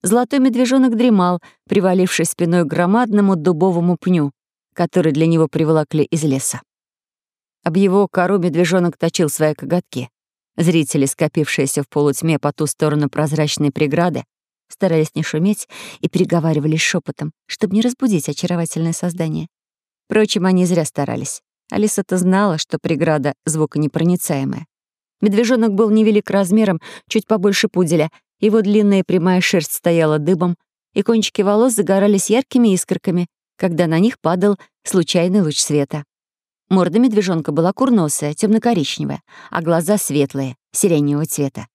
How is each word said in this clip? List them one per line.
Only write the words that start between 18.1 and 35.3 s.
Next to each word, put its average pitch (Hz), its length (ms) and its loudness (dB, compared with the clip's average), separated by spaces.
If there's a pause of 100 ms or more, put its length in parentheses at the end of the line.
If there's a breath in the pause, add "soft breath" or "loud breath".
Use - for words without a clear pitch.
очаровательное 165 640 -4
создание. 165 540 -6 (580)
Впрочем, 214 400 0
они 185 200 2
зря 170 200 0
старались. 139 560 -8 (300)
Алиса-то 202 460 -2
знала, 185 400 2
что - 240 -6
преграда 151 520 -2 (120)
звуконепроницаемая. 156 1200 -2 (560)
Медвежонок 220 520 2
был 214 160 2
невелик 214 400 2
размером, 196 500 0 (300 loud breath)
чуть - 180 -2
побольше 202 400 0
пуделя — 165 420 0 (300 soft breath)
его 214 220 2
длинная 202 420 2
прямая 180 380 0
шерсть - 320 -2
стояла 160 460 2
дыбом, 175 360 0 (380)
и - 100 -2
кончики 226 380 0
волос 214 320 2
загорались 196 560 2
яркими 233 440 2
искорками, 180 540 -2 (300)
когда 170 300 0
на 160 120 2
них 220 200 0
падал 185 380 0 (260 soft breath)
случайный 180 580 0